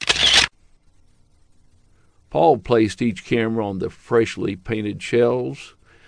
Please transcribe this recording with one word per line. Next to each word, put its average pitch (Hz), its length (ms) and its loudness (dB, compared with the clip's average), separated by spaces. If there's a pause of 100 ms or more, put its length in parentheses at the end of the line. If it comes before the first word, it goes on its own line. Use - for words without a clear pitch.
(2250)
Paul 151 280 2
placed 110 440 0
each 113 220 -2
camera 113 420 -2
on 98 140 -6
the 87 100 -4
freshly 107 640 -2
painted 104 480 -6
shelves. 123 720 -2 (340)